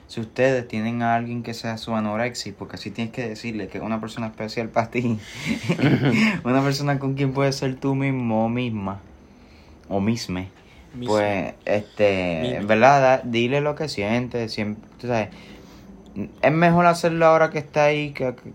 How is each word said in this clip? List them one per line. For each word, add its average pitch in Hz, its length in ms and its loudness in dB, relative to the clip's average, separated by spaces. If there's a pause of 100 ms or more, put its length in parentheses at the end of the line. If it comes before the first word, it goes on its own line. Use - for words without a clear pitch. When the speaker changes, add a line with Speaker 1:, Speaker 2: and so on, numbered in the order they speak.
Speaker 1:
Si - 140 -10
ustedes 123 480 0
tienen 113 340 -4
a 117 140 2
alguien 120 260 -6
que 113 120 -10
sea 113 220 -6
su 113 200 -6
anorexia, 107 600 -4
porque 95 200 -12
así 101 160 -10
tienes 113 200 -6
que 120 160 -6
decirle 107 380 -8
que 101 120 -12
es - 60 -6
una 110 160 -4
persona 113 280 -8
especial 110 400 -8
para 113 240 -2
ti, 120 260 0 (640)
<laughs> 160 640 4
una 127 180 2
persona 139 380 0
con 135 140 -2
quien 135 180 0
puedes 135 240 2
ser 131 180 -2
tú 135 220 0
mismo 127 480 0
o 113 40 2
misma, 110 520 -4 (880)
o 98 120 0
misme, 98 480 -2 (460)
Speaker 2:
Misme. 123 120 -10
Speaker 1:
pues, 104 480 0 (100)
este, 95 800 0
Speaker 2:
Misme. 80 160 -2
Speaker 1:
en 101 80 -4
verdad, 120 360 6
da-, 131 220 4
dile 120 380 0
lo 147 120 -2
que 151 140 -6
sientes, 117 640 -4
siempre, 104 360 -6 (120)
tú 120 60 -10
sabes, 113 220 0 (1120)
es 139 100 6
mejor 170 340 4
hacerlo 165 400 4
ahora 160 240 6
que 160 80 -6
está 147 260 0
ahí, 147 280 0
que, 131 220 -4
que, - 200 -16